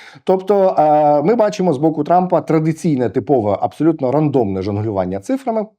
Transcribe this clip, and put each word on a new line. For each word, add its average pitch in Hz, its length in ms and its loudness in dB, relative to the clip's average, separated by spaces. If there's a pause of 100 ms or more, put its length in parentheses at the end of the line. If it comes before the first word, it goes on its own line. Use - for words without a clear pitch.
(240)
Тобто, 190 540 2
е, 151 440 4
ми 190 140 2
бачимо 202 380 0
з 127 40 -2
боку 156 260 -2
Трампа 175 380 0
традиційне, 156 680 -2
типове, 107 520 0
абсолютно 147 500 -2
рандомне 127 500 0
жонглювання 98 580 -4
цифрами. 240 460 -6 (140)